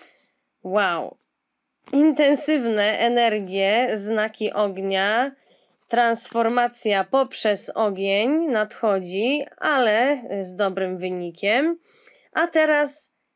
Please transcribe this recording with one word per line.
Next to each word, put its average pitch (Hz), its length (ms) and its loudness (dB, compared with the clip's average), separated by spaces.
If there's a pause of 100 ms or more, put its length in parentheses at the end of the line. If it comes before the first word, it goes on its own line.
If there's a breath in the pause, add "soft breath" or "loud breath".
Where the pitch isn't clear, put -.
(640 soft breath)
Wow. 185 540 -2 (760)
Intensywne 277 1080 2
energie, 214 920 2
znaki 214 600 -4
ognia, 196 800 0 (560 soft breath)
transformacja 233 1160 0
poprzez 226 720 -2
ogień 202 540 0
nadchodzi, 220 1160 -2 (120)
ale 254 640 2 (180)
z 185 140 -10
dobrym 185 420 -2
wynikiem. 185 840 -2 (540 soft breath)
A 330 140 0
teraz 302 680 0 (200)